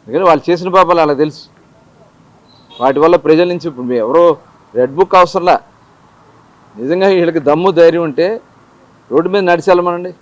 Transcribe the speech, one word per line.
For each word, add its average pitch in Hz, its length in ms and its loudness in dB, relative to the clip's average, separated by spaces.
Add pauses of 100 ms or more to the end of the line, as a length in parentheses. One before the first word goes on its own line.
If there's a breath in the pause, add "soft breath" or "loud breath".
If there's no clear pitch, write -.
ఎందుకంటే 151 280 -4
వాళ్ళు 151 180 0
చేసిన 175 280 -4
పాపాలు 175 260 2
వాళ్ళకి 147 220 -2
తెలుసు. 156 180 -6 (1400)
వాటి 131 220 0
వల్ల 175 120 4 (100)
ప్రజల 160 280 2
నుంచి 170 160 -8
ఇప్పుడు 123 200 -12
మీ 123 140 -4
ఎవరో 147 200 2 (540)
రెడ్ 127 200 -2
బుక్ 190 240 0
అవసరంలా. 175 340 0 (1200)
నిజంగా 175 360 -2
వీళ్ళకి 165 320 -2
దమ్ము 165 220 0 (100)
ధైర్యం 170 300 4
ఉంటే 160 180 -2 (840)
రోడ్డు 170 220 0
మీద 196 160 0
నడిచి 175 220 0
వెళ్ళమనండి. 175 400 -2 (100)